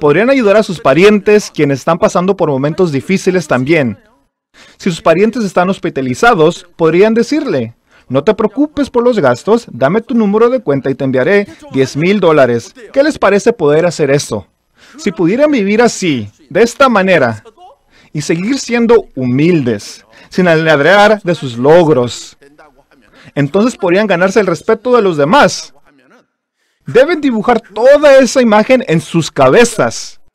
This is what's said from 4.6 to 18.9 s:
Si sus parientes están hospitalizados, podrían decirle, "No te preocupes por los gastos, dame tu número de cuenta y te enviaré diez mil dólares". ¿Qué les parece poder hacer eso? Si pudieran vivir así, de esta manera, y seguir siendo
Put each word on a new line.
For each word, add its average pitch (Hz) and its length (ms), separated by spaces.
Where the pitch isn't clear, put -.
Si - 100
sus 170 140
parientes 208 420
están 180 240
hospitalizados, 165 1000
podrían 170 360
decirle, 226 640
"No 135 160
te 214 100
preocupes 277 540
por 240 160
los 240 140
gastos, 160 520
dame 139 300
tu 247 140
número 220 340
de 254 120
cuenta 139 300
y 139 40
te 139 100
enviaré 139 420
diez 131 220
mil 185 260
dólares". 139 540
¿Qué 269 120
les 302 160
parece 202 340
poder 156 320
hacer 160 260
eso? 131 360
Si 269 160
pudieran 240 380
vivir 214 320
así, 143 480
de 170 140
esta 240 260
manera, 180 560
y 151 80
seguir 190 360
siendo 233 560